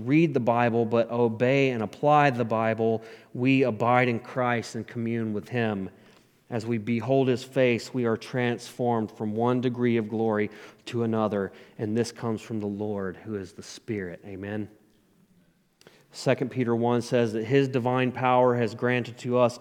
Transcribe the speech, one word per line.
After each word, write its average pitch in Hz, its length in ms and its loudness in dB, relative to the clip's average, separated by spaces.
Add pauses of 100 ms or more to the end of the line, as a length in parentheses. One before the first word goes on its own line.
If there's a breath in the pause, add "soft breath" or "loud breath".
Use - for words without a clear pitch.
read 151 280 4
the 135 60 2
Bible, 117 460 2
but 113 260 2
obey 123 600 2
and 113 120 -2
apply 147 460 4
the 120 160 0
Bible, 113 560 0 (320 loud breath)
we 131 300 4
abide 123 440 2
in 117 100 0
Christ 120 580 -4
and 110 120 -8
commune 113 460 -4
with 101 160 -6
him. 107 400 -2 (600 soft breath)
As 113 160 -4
we 117 120 -2
behold 120 500 0
his 127 160 0
face, 123 500 0
we 123 120 -2
are 113 100 2
transformed 120 960 -2
from 107 240 -6
one 120 240 2
degree 120 380 0
of 110 100 -2
glory 110 420 -2 (360 loud breath)
to 117 180 -4
another, 107 480 0 (260 loud breath)
and 110 200 -2
this 117 160 -2
comes 113 260 -6
from 110 220 -8
the 104 40 -4
Lord, 101 520 -6
who 110 180 -10
is 95 160 -10
the - 120 -18
Spirit. 95 600 -8
Amen. 101 440 -8 (1500 soft breath)
Second 127 340 0
Peter 120 240 -2
one 120 280 0
says 117 320 0
that 110 100 -4
his 135 240 2
divine 127 420 0
power 127 460 4
has 113 180 0
granted 120 440 -2
to 123 200 -2
us 120 240 4